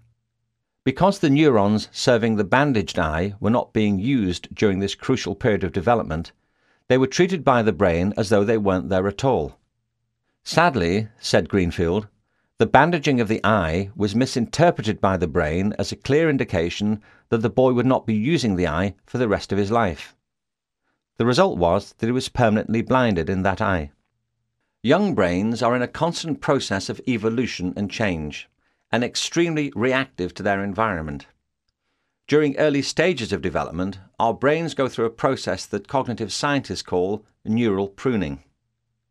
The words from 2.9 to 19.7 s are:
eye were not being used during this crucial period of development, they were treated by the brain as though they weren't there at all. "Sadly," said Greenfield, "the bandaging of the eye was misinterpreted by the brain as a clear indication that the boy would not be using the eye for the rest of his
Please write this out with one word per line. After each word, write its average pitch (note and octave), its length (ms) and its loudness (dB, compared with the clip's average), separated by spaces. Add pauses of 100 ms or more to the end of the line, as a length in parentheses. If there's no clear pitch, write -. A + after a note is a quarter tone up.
eye E2 400 -2
were G2+ 100 0
not A#2 240 0
being G#2 240 2
used G2+ 560 -2
during G2 240 0
this G2 160 -4
crucial G#2+ 400 -4
period G2+ 300 0
of F2+ 80 -2
development, F2 600 -2 (580)
they B2+ 100 4
were C3 80 2
treated F3 360 0
by B2 200 4
the G#2+ 100 2
brain F2 440 2
as G#2 120 -2
though G2+ 140 4
they A2+ 160 2
weren't F#2 300 0
there F#2+ 180 0
at G2+ 180 -4
all. F2 320 0 (840)
"Sadly," A2 640 0 (100)
said - 320 0
Greenfield, F2+ 580 0 (520)
"the A2+ 80 2
bandaging C#3+ 520 4
of A2+ 80 0
the G#2+ 160 -2
eye G2 520 0
was G2+ 180 -2
misinterpreted A#2+ 880 0
by F#2+ 160 2
the F2 100 0
brain E2+ 520 0
as - 120 -4
a - 40 -10
clear D#3 340 0
indication G#2+ 720 -2 (280)
that A#2 100 2
the A2+ 100 0
boy B2+ 240 4
would A#2+ 140 2
not C3 180 2
be A2+ 80 0
using A#2 420 0
the F2 120 0
eye F2 260 -2 (140)
for - 100 -6
the B2 100 0
rest F#2+ 240 -2
of G2 60 -2
his G2+ 140 0